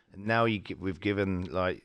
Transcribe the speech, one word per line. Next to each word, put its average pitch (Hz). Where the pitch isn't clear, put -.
And 98
now 113
you 110
gi-, 87
we've 87
given, 95
like, 92